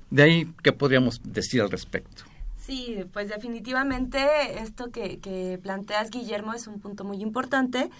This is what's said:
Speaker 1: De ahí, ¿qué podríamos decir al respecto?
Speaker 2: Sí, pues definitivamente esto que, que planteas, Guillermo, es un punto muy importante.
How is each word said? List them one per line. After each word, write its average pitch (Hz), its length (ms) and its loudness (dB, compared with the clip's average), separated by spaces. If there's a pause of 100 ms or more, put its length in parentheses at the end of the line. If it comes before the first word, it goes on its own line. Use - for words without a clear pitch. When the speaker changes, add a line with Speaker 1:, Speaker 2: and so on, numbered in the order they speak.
(120)
Speaker 1:
De 135 120 8
ahí, 165 380 6
¿qué 143 100 6
podríamos 127 520 4
decir 113 380 0
al 101 100 2
respecto? - 520 -8 (360)
Speaker 2:
Sí, 247 400 -8 (120)
pues 208 180 -6
definitivamente 254 920 -2 (420)
esto 233 300 -10
que, 214 280 -6
que 185 440 -6
planteas, 208 480 -4
Guillermo, 220 420 -6
es 233 140 -10
un 208 120 -12
punto 202 240 -10
muy 196 200 -6
importante. 254 640 0 (100)